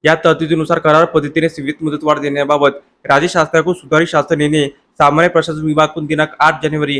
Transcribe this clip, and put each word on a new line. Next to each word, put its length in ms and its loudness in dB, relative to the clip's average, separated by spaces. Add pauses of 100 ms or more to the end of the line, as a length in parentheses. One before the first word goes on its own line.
या 100 4
तरतुदीनुसार 640 0
करार 260 4
पद्धतीने 440 -2
सेवेत 340 -8
मुदतवाढ 360 -4
देण्याबाबत 580 0 (280)
राज्य 240 2
शासनाकडून 460 0
सुधारित 320 -2
शासन 320 0
निर्णय 280 0 (340)
सामान्य 280 4
प्रशासन 360 -2
विभागाकडून 420 0
दिनांक 220 -2 (120)
आठ 220 2
जानेवारी 380 -4